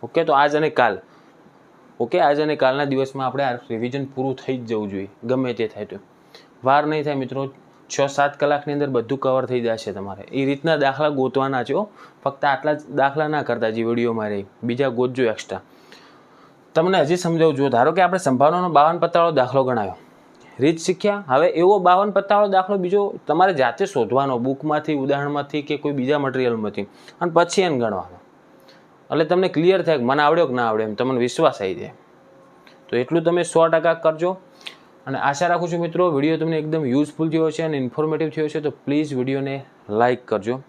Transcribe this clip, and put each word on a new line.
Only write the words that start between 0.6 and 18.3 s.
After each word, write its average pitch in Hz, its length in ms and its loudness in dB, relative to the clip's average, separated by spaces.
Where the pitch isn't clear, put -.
કાલ, 113 280 2
ઓકે, 120 200 0
આજ 147 200 4
અને 151 160 0
કાલના 139 280 2
દિવસમાં 135 420 -2
આપણે 139 180 -2
આ 123 100 -2
રિવિઝન 123 500 -6
પૂરું 135 300 -4
થઈ 131 220 -6
જ 120 100 -10
જવું 107 240 -4
જોઈએ, 98 180 -8
ગમે 127 280 -2
તે 113 140 -4
થાય 104 180 -10
તો. 95 120 -14
વાર 143 220 4
નહીં 151 180 -2
થાય 147 100 -2
મિત્રો, 135 380 -6
છ - 20 0
સાત 139 400 0
કલાકની 147 320 0
અંદર 147 140 -2
બધું 131 320 -2
કવર 131 280 0
થઈ 123 140 -2
જશે 113 320 -4
તમારે. 98 300 -10
એ 139 220 -4
રીતના 139 320 0
દાખલા 139 320 0
ગોતવાના 135 540 0
છે 135 120 -4
હો. 208 160 -2
ફક્ત - 200 -4
આટલા 147 280 0
જ - 160 -6
દાખલા 143 400 0
ના 151 140 -2
કરતા 117 280 -2
જે 113 140 -4
વીડિયોમાં 117 440 -2
રહે, 101 160 -6
બીજા 123 260 -2
ગોતજો 127 360 -2
એક્સ્ટ્રા. 107 360 -4
તમને 180 260 4
હજી 151 160 2
સમજાવું 165 420 2
છું. 139 120 2
ધારો - 220 4
કે 185 100 2
આપણે 180 160 2
સંભાવનાનો 160 500 2